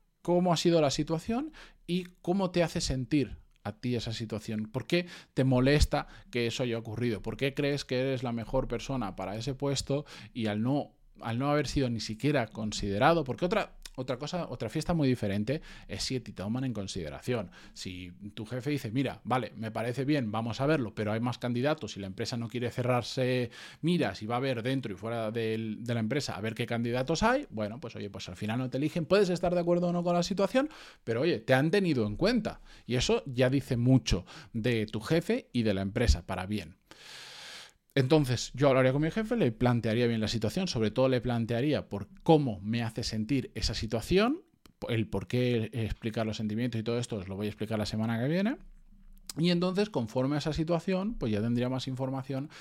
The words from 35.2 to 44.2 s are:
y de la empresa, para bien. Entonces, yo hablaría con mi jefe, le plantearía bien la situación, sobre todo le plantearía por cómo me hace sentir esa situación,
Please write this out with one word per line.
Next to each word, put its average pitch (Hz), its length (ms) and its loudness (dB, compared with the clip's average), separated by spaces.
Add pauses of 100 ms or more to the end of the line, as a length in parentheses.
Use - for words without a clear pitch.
y 120 120 2
de 107 100 4
la 95 80 0
empresa, 98 440 2
para 92 200 -6
bien. 92 340 -6 (1160)
Entonces, 131 580 4
yo 139 160 6
hablaría 131 240 6
con 143 80 2
mi 160 100 0
jefe, 220 240 -2
le 160 160 4
plantearía 120 560 2
bien 117 140 2
la 110 60 2
situación, 113 400 -2
sobre 110 240 0
todo 131 180 4
le 123 120 2
plantearía 117 680 0
por 101 180 -6 (160)
cómo 139 380 4
me 113 220 -2
hace 110 200 -4
sentir 113 520 -2
esa 110 180 -2
situación, 185 680 2 (460)